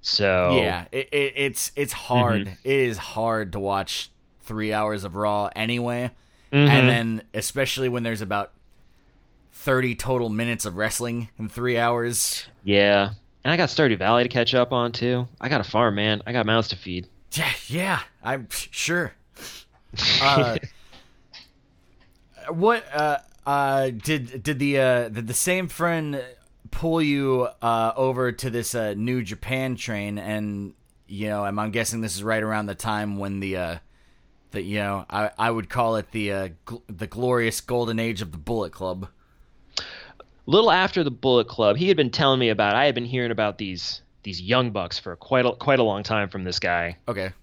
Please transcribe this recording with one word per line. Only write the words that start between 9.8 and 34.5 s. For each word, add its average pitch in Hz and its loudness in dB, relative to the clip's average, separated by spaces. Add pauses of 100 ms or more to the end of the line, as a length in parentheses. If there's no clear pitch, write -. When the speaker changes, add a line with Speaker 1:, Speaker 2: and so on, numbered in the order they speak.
Speaker 2:
total 123 -2
minutes 113 -2
of 92 -8
wrestling 117 -4 (100)
in 107 -8
three 123 -2
hours. 120 0 (160)
Speaker 1:
Yeah, 101 6 (340)
and 139 2
I 170 4
got 170 4
Stardew 127 4
Valley 113 4
to 123 -2
catch 120 2
up 123 4
on 120 0
too. 123 0 (140)
I 123 -6
got 139 2
a 98 -2
farm, 110 2
man. 104 0
I 113 -6
got 117 2
mouths 113 4
to 98 -6
feed. 90 -8 (240)
Speaker 2:
Yeah, 160 -2 (140)
yeah, 180 -2 (220)
I'm 123 -4
s-, - -8
sure. 165 -2 (1080)
Uh, 131 4
Speaker 1:
<laughs> - -20
Speaker 2:
what, 214 2 (100)
uh, 151 2 (280)
uh, 139 2
did, 127 -4
did 147 -2
the, 139 2
uh, 123 4
did 110 -6
the 120 -6
same 180 0
friend 156 -2 (480)
pull 165 0
you, 135 2 (140)
uh, 113 2
over 127 0
to 123 -6
this, 117 -4
uh, 110 -2
New 120 -2
Japan 127 -6
train? 104 -6
And, 101 -6 (320)
you 101 -8
know, 104 -2
I'm, 101 -4
I'm 107 -2
guessing 113 -2
this 110 -6
is 101 -8
right 110 0
around 107 -4
the 98 -6
time 104 -4
when 98 -6
the, 95 -4
uh, 85 -4 (760)